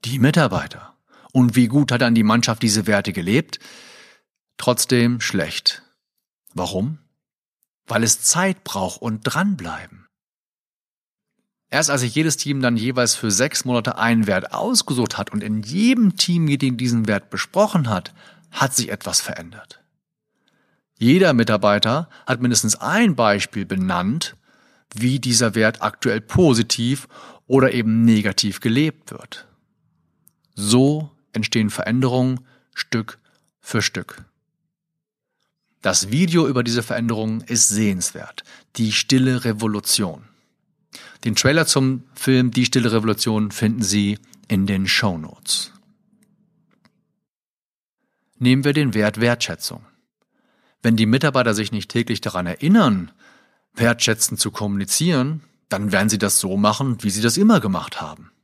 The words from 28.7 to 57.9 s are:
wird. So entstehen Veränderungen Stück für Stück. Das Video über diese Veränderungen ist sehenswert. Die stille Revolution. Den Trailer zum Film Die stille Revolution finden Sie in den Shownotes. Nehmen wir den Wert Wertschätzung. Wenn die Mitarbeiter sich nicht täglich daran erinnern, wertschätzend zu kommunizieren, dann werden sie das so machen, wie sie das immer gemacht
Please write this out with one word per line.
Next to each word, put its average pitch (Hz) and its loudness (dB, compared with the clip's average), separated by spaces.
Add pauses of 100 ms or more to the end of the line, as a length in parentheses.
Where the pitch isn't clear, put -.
wird. - -18 (1040)
So 135 0 (220)
entstehen 110 -2
Veränderungen 127 -2 (280)
Stück - -8 (400)
für - -4
Stück. - -6 (1500)
Das 95 -2
Video 165 2
über 127 0
diese 120 -2
Veränderungen 113 -4
ist 117 0
sehenswert. 98 -2 (320)
Die 110 0
stille 131 2
Revolution. 104 -2 (1000)
Den 107 -2
Trailer 151 2
zum 131 0 (120)
Film 127 2
Die 123 0
stille 117 0
Revolution 107 0
finden 113 -2
Sie 101 0 (280)
in 98 0
den 98 -2
Shownotes. - -4 (2750)
Nehmen 127 4
wir 143 2
den 143 0
Wert 107 0
Wertschätzung. 117 -4 (960)
Wenn 113 2
die 110 2
Mitarbeiter 123 2
sich 104 -4
nicht 104 -8
täglich 117 -2
daran 92 -6
erinnern, 120 2 (640)
wertschätzend 117 0
zu - -4
kommunizieren, 131 -2 (300)
dann 98 -2
werden 101 2
sie 107 0
das 101 0
so 95 -2
machen, 107 0
wie 104 -2
sie 101 -4
das 117 0
immer 208 6
gemacht 95 -4